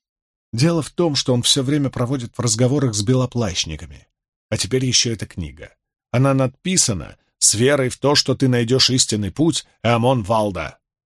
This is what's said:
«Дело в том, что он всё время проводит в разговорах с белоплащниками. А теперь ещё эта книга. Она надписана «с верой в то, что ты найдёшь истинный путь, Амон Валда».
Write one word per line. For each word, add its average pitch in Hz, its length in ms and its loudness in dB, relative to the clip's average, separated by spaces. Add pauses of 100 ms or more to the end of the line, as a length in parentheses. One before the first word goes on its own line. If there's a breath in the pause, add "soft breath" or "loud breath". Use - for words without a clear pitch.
(540)
«Дело 156 300 2
в - 80 -14
том, 165 240 0
что 127 180 0
он 120 80 2
всё 135 220 0
время 139 260 0
проводит 123 480 -4
в - 40 -4
разговорах 120 520 2
с 104 80 -2
белоплащниками. 98 1040 -4 (420)
А 107 80 -2
теперь 131 280 -2
ещё 120 260 0
эта 113 140 -8
книга. - 500 -12 (360)
Она 135 220 2
надписана 131 840 -2 (220)
«с - 160 2
верой 127 340 2
в - 80 -10
то, 143 180 0
что 131 200 0
ты 139 120 0
найдёшь 123 440 2
истинный 104 400 0
путь, 160 340 0 (160 soft breath)
Амон 117 420 2
Валда». 95 540 -2 (280)